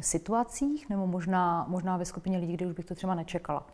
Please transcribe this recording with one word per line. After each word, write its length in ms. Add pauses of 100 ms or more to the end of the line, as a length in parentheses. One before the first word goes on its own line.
situacích, 840
nebo 180
možná, 640
možná 280
ve 80
skupině 340
lidí, 140
kde 140
už 60
bych 120
to 100
třeba 200
nečekala, 600